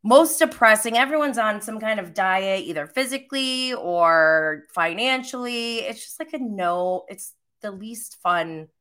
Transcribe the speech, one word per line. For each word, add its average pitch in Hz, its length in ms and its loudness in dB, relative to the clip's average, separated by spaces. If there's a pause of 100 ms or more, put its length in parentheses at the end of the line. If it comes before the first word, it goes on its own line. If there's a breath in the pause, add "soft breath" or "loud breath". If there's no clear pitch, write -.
most 285 360 6
depressing. 233 580 4
Everyone's 277 420 0
on 214 220 -2
some 220 200 -10
kind 220 200 -4
of 170 140 -12
diet, 190 500 0
either 151 220 -6
physically 262 880 -4
or 160 880 2 (100)
financially. 240 1040 -2
It's - 240 -10
just, - 140 -18
like, 311 140 -10
a 302 60 -8
no, 180 720 -4
it's - 260 -18 (260)
the 208 100 -10
least 220 520 -16
fun 165 460 -2 (120)